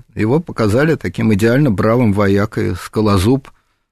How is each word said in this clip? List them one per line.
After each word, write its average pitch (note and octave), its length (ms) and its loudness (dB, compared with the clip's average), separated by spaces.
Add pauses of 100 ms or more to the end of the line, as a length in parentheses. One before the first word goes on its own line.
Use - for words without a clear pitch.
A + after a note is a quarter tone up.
(140)
Его A2 260 0
показали B2 560 0
таким A2 380 -2
идеально A#2 380 2
бравым A2 420 0
воякой, G2+ 640 0
скалозуб G#2+ 760 0 (420)